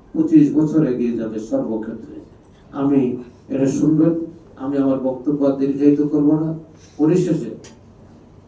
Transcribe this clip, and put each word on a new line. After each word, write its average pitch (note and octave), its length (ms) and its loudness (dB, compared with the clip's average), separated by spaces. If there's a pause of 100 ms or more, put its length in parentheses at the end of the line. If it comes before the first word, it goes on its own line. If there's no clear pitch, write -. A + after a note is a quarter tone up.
(120)
পঁচিশ D3 420 4
বছর D#3 320 2
এগিয়ে A#2+ 300 -2
যাবে A2 220 -6
সর্বক্ষেত্রে। A2 760 -6 (580)
আমি C3+ 440 0 (320)
এটা C3+ 180 0
শুনবেন, D#3+ 580 2 (320)
আমি C#3 220 -4
আমার C3+ 200 0
বক্তব্য C3 460 -2
আর C3+ 120 0
দীর্ঘায়িত C#3+ 460 2
করব D3+ 380 2
না। D#3+ 140 -4 (420)
পরিশেষে D#3+ 540 0 (960)